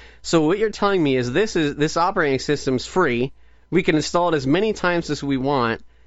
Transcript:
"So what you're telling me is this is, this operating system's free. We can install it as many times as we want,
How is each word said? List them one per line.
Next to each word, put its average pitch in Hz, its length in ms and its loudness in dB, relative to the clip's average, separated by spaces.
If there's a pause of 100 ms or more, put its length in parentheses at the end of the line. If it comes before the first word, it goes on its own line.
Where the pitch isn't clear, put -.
(220)
"So 160 240 2
what 185 120 2
you're 214 120 0
telling 196 320 0
me 139 140 2
is 123 160 0
this 208 220 0
is, 151 220 0
this 151 220 -2
operating 165 400 0
system's 135 480 -2
free. 135 460 0 (380)
We 175 120 2
can 160 140 2
install 170 360 0
it 156 40 2
as 131 100 -2
many 196 260 2
times 175 380 -2
as 143 120 -4
we 139 140 -2
want, 127 460 0 (240)